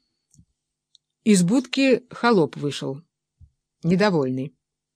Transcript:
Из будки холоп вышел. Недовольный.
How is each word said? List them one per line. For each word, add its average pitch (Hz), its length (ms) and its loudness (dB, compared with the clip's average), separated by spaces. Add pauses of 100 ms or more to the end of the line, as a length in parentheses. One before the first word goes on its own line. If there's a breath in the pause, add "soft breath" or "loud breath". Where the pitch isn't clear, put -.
(1200)
Из 202 180 4
будки 262 680 0
холоп 208 460 0
вышел. 143 460 -8 (800)
Недовольный. 156 720 -2 (400)